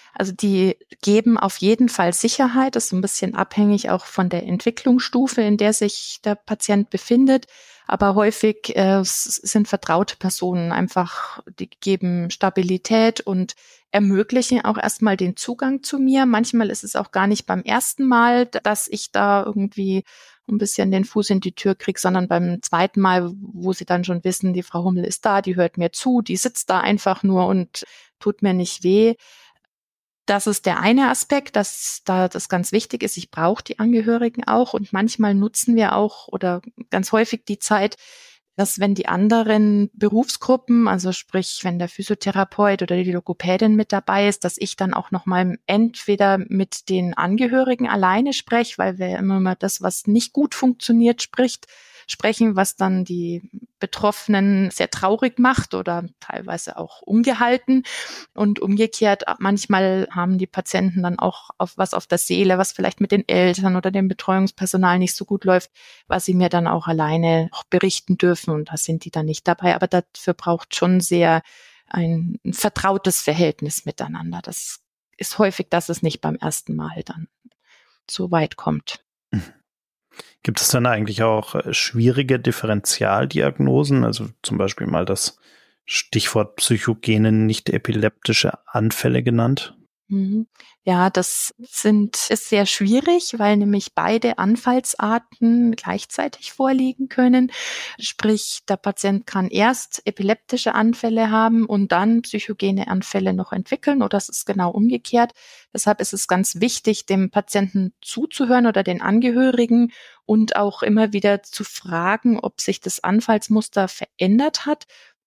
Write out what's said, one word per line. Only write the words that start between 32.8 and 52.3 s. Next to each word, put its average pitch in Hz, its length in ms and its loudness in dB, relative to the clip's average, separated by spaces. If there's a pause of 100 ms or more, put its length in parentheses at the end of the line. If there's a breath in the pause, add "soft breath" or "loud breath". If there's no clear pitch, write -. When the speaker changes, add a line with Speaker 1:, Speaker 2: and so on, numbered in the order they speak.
Speaker 1:
ist. - 120 -4
Ich 175 140 -14
brauche 170 340 -2
die - 140 -10
Angehörigen 233 680 0
auch 240 300 2
und 208 180 -4
manchmal 208 440 0
nutzen 220 400 0
wir 220 200 2
auch 208 320 -2
oder 180 340 -4 (280)
ganz 185 220 -2
häufig 220 340 0
die 202 140 -6
Zeit, 208 360 0 (600 loud breath)
dass 196 240 -2
wenn 202 160 2
die 185 120 -4
anderen 214 840 4
Berufsgruppen, 233 920 2
also 185 240 0
sprich, - 500 -6
wenn 175 160 -2
der 175 120 -4
Physiotherapeut 196 920 -2
oder 175 220 -2
die 180 80 -2
Logopädin 185 640 0
mit 214 160 2
dabei 196 360 2
ist, - 180 -2
dass 175 120 -4
ich - 200 -6
dann 185 180 -2
auch - 160 -4
noch 190 160 -4
mal 185 400 0
entweder 202 720 2
mit - 500 -4
den 180 240 0
Angehörigen 247 760 0
alleine 208 460 2
spreche, - 460 -2
weil 185 180 -2
wir 185 220 -4
immer 190 200 0
mal 185 160 0
das, - 280 -6
was - 240 -4
nicht 220 260 0
gut 294 220 0
funktioniert, 240 680 2
spricht, - 460 -4 (400 loud breath)
sprechen, 214 480 0